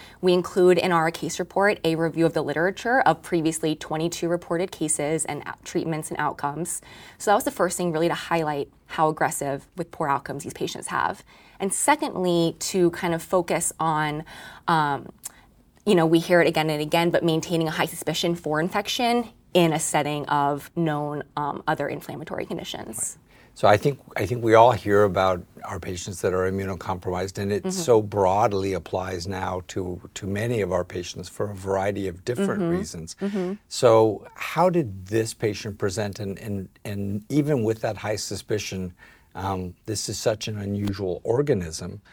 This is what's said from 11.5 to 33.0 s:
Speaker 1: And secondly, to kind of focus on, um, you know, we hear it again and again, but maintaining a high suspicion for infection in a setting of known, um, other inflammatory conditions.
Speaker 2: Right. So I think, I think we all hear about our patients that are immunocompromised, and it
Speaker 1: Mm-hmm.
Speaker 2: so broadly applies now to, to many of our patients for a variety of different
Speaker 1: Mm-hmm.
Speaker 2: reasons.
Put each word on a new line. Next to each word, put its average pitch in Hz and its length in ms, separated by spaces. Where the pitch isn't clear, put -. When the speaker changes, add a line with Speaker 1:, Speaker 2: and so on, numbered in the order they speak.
Speaker 1:
And 196 120
secondly, 180 880
to 180 300
kind 170 240
of 165 80
focus 170 580
on, 156 440
um, 151 420
you 208 80
know, 165 140
we 165 100
hear 170 240
it 147 60
again 156 240
and 151 100
again, 170 300
but 170 120
maintaining 160 440
a 156 40
high 170 140
suspicion 165 480
for 151 260
infection 226 680
in 170 200
a 156 60
setting 147 460
of 143 500
known, 147 480
um, 147 300
other 151 200
inflammatory - 600
conditions. - 500
Speaker 2:
Right. - 220
So - 120
I 104 100
think, 139 220
I 120 80
think 117 180
we 110 120
all 117 160
hear 104 320
about 92 400
our 95 160
patients 90 420
that 92 120
are 92 180
immunocompromised, 95 840
and 101 140
it 98 100
Speaker 1:
Mm-hmm. 190 80
Speaker 2:
so 156 320
broadly 98 720
applies 90 540
now 92 400
to, 90 340
to - 100
many 107 360
of 90 100
our 90 120
patients - 460
for 104 220
a - 20
variety 95 540
of 87 180
different 190 360
Speaker 1:
Mm-hmm. 165 100
Speaker 2:
reasons. 175 500